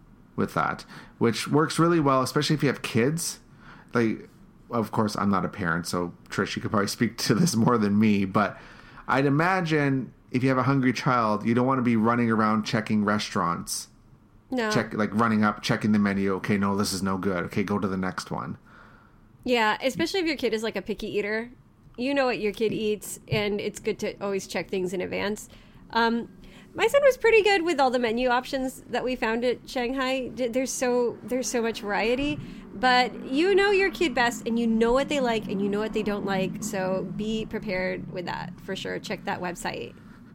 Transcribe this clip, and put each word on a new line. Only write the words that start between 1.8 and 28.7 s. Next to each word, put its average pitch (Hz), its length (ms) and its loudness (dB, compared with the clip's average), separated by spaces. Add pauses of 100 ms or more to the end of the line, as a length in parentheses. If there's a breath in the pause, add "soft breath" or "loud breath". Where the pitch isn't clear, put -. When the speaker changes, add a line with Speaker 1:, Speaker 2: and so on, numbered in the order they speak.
Speaker 1:
well, 135 200 4
especially 147 360 0
if - 60 -2
you 143 60 4
have 110 140 -2
kids. 139 560 0 (560 loud breath)
Like, 113 340 0 (420)
of 113 200 -2
course, 107 260 0
I'm 101 140 0
not 90 140 2
a - 40 -2
parent, 85 380 -2
so 87 260 -4 (160)
Trish, - 280 -4
you - 60 -8
could 98 100 -6
probably 104 160 2
speak - 300 -2
to - 160 2
this 165 200 2
more 117 240 4
than 104 200 2
me, 104 260 4
but 95 340 0 (480 loud breath)
I'd 139 200 2
imagine 151 840 0 (200)
if 123 100 0
you 135 60 4
have 131 100 2
a 123 60 4
hungry 131 280 4
child, 113 540 2
you 117 80 4
don't 123 120 2
wanna 131 160 2
be 120 140 2
running 117 340 4
around 107 340 2
checking 107 400 0
restaurants. 95 840 -2 (640)
Speaker 2:
No. 226 200 -2
Speaker 1:
Check, 113 240 0
like, 104 200 0
running 107 300 4
up, 107 180 0
checking 110 300 2
the 107 60 4
menu. 98 360 2
"Okay, 98 240 0
no, 101 180 0
this 98 160 -2
is 92 100 -4
no 95 160 -2
good. 90 260 -2
Okay, 110 180 -2
go 98 160 -2
to 98 100 -2
the 95 80 -4
next 92 340 -6
one." - 280 -8 (880 loud breath)
Speaker 2:
Yeah, 226 380 2
especially 320 380 -2
if 330 60 0
your 302 100 -2
kid 226 180 -2
is, 220 80 -2
like, 220 140 -4
a 185 60 -6
picky 214 240 -6 (100)
eater. 214 340 -4 (480)
You 269 160 -2
know 277 100 2
what 233 140 0
your 208 140 -2
kid 214 200 0
eats, 214 460 -4 (100)
and 208 320 0
it's 202 180 -6
good 220 200 -4
to 202 240 -6
always 196 240 -4
check 175 240 -6
things 185 240 -4
in 180 80 -4
advance. 190 460 -4 (420 loud breath)
Um, 233 380 0 (460 loud breath)
my 359 120 2
son 571 180 4
was 508 140 6
pretty 440 240 6
good 392 200 4
with 320 160 0
all 262 120 4
the 254 80 2
menu 240 320 0
options 262 580 -2